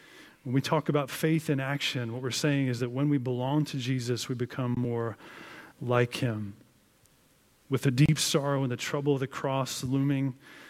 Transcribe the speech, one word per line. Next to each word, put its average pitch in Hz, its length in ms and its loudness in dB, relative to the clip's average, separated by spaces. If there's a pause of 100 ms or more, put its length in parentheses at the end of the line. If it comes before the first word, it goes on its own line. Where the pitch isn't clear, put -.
(440)
when 123 100 -4
we 135 80 4
talk 156 280 0
about 143 220 0
faith 160 400 0
in 135 80 2
action, 135 540 -4
what 127 100 -8
we're 127 80 -4
saying 139 360 2
is 123 120 -2
that 120 100 -2
when 135 200 0
we 143 100 2
belong 127 460 0
to 147 120 -8
Jesus, 123 500 -2
we 131 60 -4
become 123 420 -2
more 117 420 -2 (600)
like 123 360 2
him. 107 400 -2 (1120)
With 127 140 2
the 139 80 4
deep 151 260 6
sorrow 139 460 2
and 127 80 0
the 120 60 -2
trouble 143 360 0
of 135 60 2
the 135 80 -2
cross 135 560 -2
looming, 135 500 2 (360)